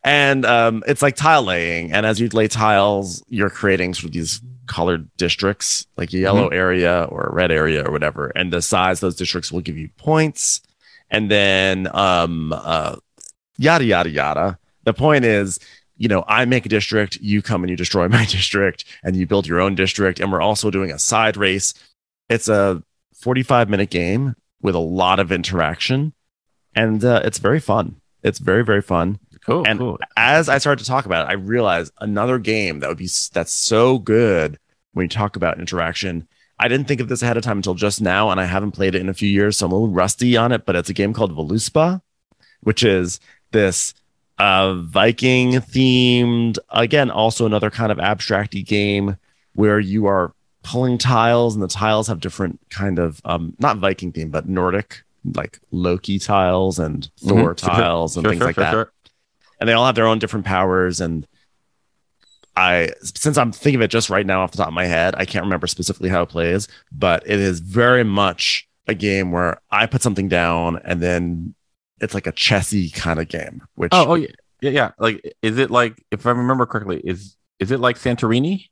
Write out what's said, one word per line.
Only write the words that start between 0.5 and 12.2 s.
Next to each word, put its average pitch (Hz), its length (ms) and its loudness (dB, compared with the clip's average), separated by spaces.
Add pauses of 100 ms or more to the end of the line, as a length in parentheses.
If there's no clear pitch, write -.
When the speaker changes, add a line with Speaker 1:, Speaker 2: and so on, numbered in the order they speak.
Speaker 1:
it's 135 160 0
like 139 120 2
tile 151 300 4
laying. 85 480 -2
And 104 140 0
as 110 140 0
you 117 80 0
lay 107 200 2
tiles, 101 800 2
you're 101 220 -2
creating 90 440 0
sort 85 120 -8
of 80 60 -10
these 82 280 -6 (260)
colored 82 500 -2
districts, - 720 -2 (100)
like 87 160 -6
a 92 60 -2
yellow 98 280 2
Speaker 2:
Mm-hmm. - 80 -4
Speaker 1:
area 90 500 2
or - 200 -8
a - 80 -6
red 87 200 2
area 78 340 0
or 73 60 -2
whatever. 73 420 -4
And 90 180 -2
the 85 100 -2
size 92 360 0
of - 40 -6
those 92 140 -2
districts - 360 -6
will 87 80 -4
give 82 180 -10
you 78 100 -12 (100)
points. 156 600 0 (500)
And 107 200 0
then, 95 640 2
um, 85 640 0